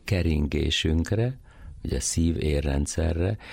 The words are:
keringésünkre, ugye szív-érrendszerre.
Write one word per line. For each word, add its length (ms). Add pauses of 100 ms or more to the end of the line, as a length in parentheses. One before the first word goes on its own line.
keringésünkre, 1300 (440)
ugye 180
szív-érrendszerre. 1400 (160)